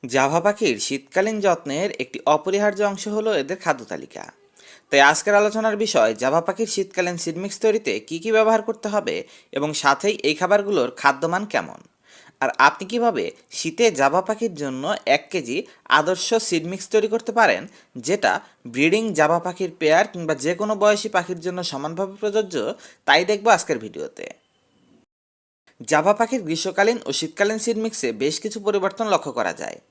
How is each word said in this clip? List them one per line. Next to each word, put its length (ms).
জাভা 380
পাখির 400
শীতকালীন 600
যত্নের 480
একটি 260
অপরিহার্য 560
অংশ 260
হলো 260
এদের 240
খাদ্য 260
তালিকা। 400
তাই 180
আজকের 320
আলোচনার 420
বিষয় 380
জাভা 280
পাখির 260
শীতকালীন 500
সিড 200
মিক্স 200
তৈরিতে 420
কী 180
কী 140
ব্যবহার 300
করতে 260
হবে 280
এবং 220
সাথেই 480
এই 120
খাবারগুলোর 600
খাদ্যমান 500
কেমন, 340
আর 180
আপনি 280
কিভাবে 380
শীতে 400
জাভা 320
পাখির 320
জন্য 300
এক 240
কেজি 260
আদর্শ 380
সিড 260
মিক্স 220
তৈরি 200
করতে 240
পারেন, 300
যেটা 360
ব্রিডিং 380
জাভা 260
পাখির 360
পেয়ার 300
কিংবা 280
যে 200
কোনো 220
বয়সী 320
পাখির 320
জন্য 240
সমানভাবে 520
প্রযোজ্য, 400
তাই 200
দেখব 240
আজকের 300
ভিডিওতে। 480
জাভা 340
পাখির 280
গ্রীষ্মকালীন 640
ও 80
শীতকালীন 460
সিড 200
মিক্সে 360
বেশ 260
কিছু 200
পরিবর্তন 480
লক্ষ্য 240
করা 220
যায়। 240